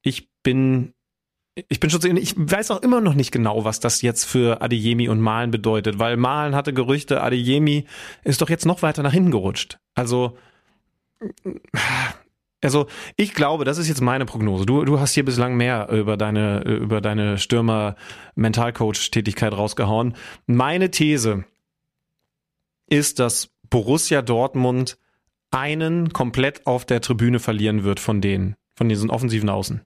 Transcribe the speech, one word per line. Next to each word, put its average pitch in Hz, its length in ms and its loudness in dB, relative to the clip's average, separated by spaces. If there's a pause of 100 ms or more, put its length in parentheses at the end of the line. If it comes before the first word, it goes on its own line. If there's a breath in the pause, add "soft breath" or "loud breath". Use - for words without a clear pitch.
ich - 220 -4 (140)
bin, 131 500 2 (760)
ich - 120 -4
bin 156 100 2
schon, 170 260 2
ich - 200 -2
weiß 190 340 -2
auch 196 120 -2
immer 247 180 4
noch 185 140 2
nicht 139 180 0
genau, 110 320 0
was 107 160 -2
das - 220 -2
jetzt 120 220 -2
für 120 380 2
Adeyemi 117 460 0
und 110 120 2
Malen 113 300 0
bedeutet, 107 480 0
weil 117 180 2
Malen 139 380 0
hatte 143 180 -2
Gerüchte, 131 500 0
Adeyemi 135 640 2 (400 loud breath)
ist 139 180 0
doch 151 80 -2
jetzt 165 160 -2
noch 175 160 0
weiter 156 200 0
nach 139 100 2
hinten 180 180 4
gerutscht. 98 480 -2 (160)
Also, 123 420 0 (2250 loud breath)
also 143 240 0 (300 loud breath)
ich 202 180 -2
glaube, 147 300 0
das 143 140 -2
ist 165 100 -2
jetzt 147 120 -2
meine 127 260 0
Prognose. 98 400 0
Du, 135 180 2
du 143 160 4
hast 139 140 0
hier 143 100 2
bislang 123 320 0
mehr 120 340 0
über 107 260 0
deine, 107 480 0
über 107 360 0
deine 104 380 0
Stürmer-Mentalcoach-Tätigkeit 110 2250 -2
rausgehauen. 107 640 0 (320 loud breath)
Meine 151 440 2
These 113 540 0 (1400)
ist, 147 300 2
dass 120 320 0 (180)
Borussia 131 540 2
Dortmund 127 760 0 (520)
einen 160 640 -2
komplett 127 540 -2
auf 127 180 0
der 120 160 0
Tribüne 120 380 2
verlieren 107 460 0
wird 98 160 0
von 104 200 0
denen, 98 360 -2 (180)
von 120 140 0
diesen 107 220 0
offensiven 113 380 0
Außen. 98 380 -4